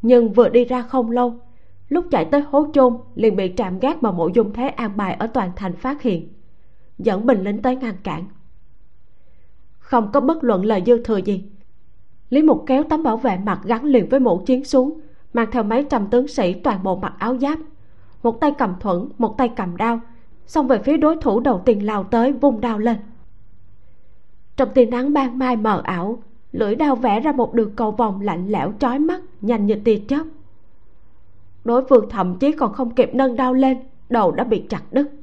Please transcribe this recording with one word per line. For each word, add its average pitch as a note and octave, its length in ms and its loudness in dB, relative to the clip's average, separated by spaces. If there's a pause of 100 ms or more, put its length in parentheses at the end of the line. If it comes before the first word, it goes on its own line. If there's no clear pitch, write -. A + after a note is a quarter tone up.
Nhưng A#3 300 6
vừa A3+ 160 8
đi A#3+ 160 6
ra B3 180 -2
không A#3+ 280 0
lâu, A#3+ 240 0 (540)
lúc F4 220 0
chạy F3 140 2
tới C#4+ 160 2
hố D4 320 2
chôn B3+ 240 6 (180)
liền G#3 220 4
bị F#3 200 0
trạm F#3+ 220 -4
gác C#4+ 240 0
mà A3 80 2
Mộ E3+ 180 0
Dung G#3 240 2
Thế A#3+ 160 -4
an A3 280 -6
bài G3 180 -2
ở - 120 -4
toàn A3 300 -2
thành F#3 200 -6
phát C#4+ 260 -6
hiện, F3+ 260 -2 (720)
dẫn G3 280 0
binh G#3+ 180 4
lính G3+ 180 -4
tới B3+ 140 0
ngăn A#3+ 260 -6
cản. E3+ 220 -6 (1500)
Không G#3+ 340 0
có C#4 80 4
bất D#4+ 240 2
luận G3+ 200 4
lời G#3 220 2
dư A#3 160 6
thừa A3 140 0
gì, F#3+ 280 -2 (840)
Lý C#4 120 4
Mục D#4 240 6
kéo C4 180 4
tấm D#4 180 0
bảo A#3 140 2
vệ G3 220 0
mặt G3 260 -2
gắn A3+ 200 -2
liền B3+ 240 6
với C4+ 120 4
mũ F#3 260 4
chiến C4 180 2
xuống, C#4 360 2 (320)
mang A3+ 180 0
theo A#3 120 0
mấy A3+ 220 2
trăm A#3+ 220 0
tướng A#3+ 220 2
sĩ F#3 260 0
toàn G3+ 280 -2
bộ F#3 140 0
mặc F#3+ 220 -8
áo B3 200 -2
giáp, C#4+ 200 0 (640)
một A3+ 180 0
tay D4 180 4
cầm G3 220 0
thuẫn, G3 280 -2 (100)
một G#3+ 200 0
tay B3 100 4
cầm F#3 280 -6
đao, A3+ 240 0 (460)
xông D4+ 200 0
về B3 120 6
phía C4+ 180 2
đối D4+ 200 4
thủ A#3+ 240 2
đầu A#3+ 240 2
tiên G3+ 220 4
lao G#3 180 -2
tới, A#3 280 2
vung B3 280 2
đao A3+ 180 -2
lên. A3 180 2 (1600)
Trong C4 180 2
tia B3 120 8
nắng B3 260 -2
ban C4 260 0
mai B3+ 180 2
mờ G#3+ 280 2
ảo, F#3+ 380 -4 (300)
lưỡi G3+ 220 0
đao C#4+ 220 2
vẽ A3+ 240 2
ra D4 120 0
một A#3 220 0
đường G#3+ 220 2
cầu A3 140 0
vòng G#3 300 0
lạnh F#3 280 -4
lẽo F#3+ 300 0
chói C4 200 0
mắt, E4+ 220 2 (200)
nhanh G#3 260 0
như G#3 80 4 (100)
tia A3 120 6 (120)
chớp. D4 160 0 (1400)
Đối A#3+ 240 4
phương A3 220 8
thậm F3+ 280 -2
chí C#4+ 140 2
còn C#4 200 0
không B3 180 -4
kịp A#3 240 4
nâng B3+ 220 2
đao B3+ 180 2
lên, C4 240 4 (300)
đầu G#3+ 240 2
đã F#3 120 0
bị A3 240 -2
chặt C3 140 -6 (100)
đứt. C#4+ 180 2 (120)